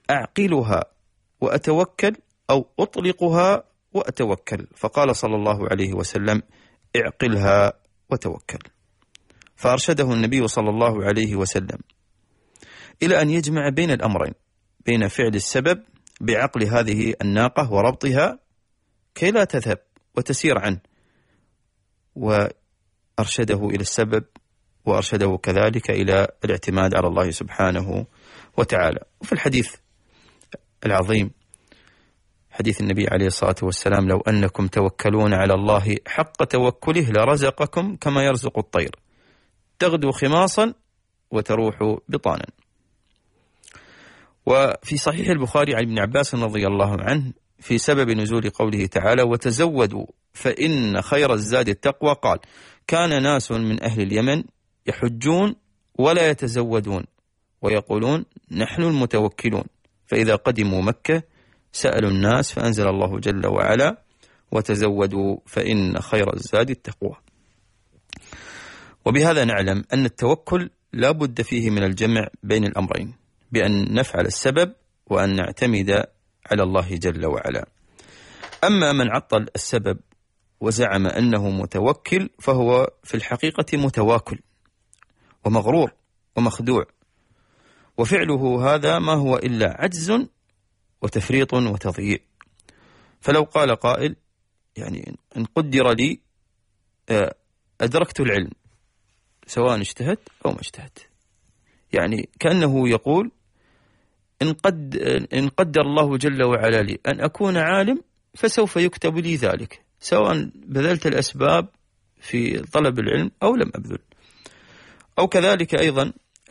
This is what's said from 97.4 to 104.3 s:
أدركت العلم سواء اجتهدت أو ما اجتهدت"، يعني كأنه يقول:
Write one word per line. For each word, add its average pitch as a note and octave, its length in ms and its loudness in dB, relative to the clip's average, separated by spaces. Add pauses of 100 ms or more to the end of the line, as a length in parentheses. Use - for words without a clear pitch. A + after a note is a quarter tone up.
أدركت D3+ 380 0
العلم G2+ 300 0 (1000)
سواء A#2+ 340 0
اجتهدت - 480 -6 (160)
أو - 60 0
ما - 80 -8
اجتهدت"، - 480 -18 (840)
يعني G2 360 -2 (100)
كأنه C#3+ 500 2
يقول: D#3 420 0 (1120)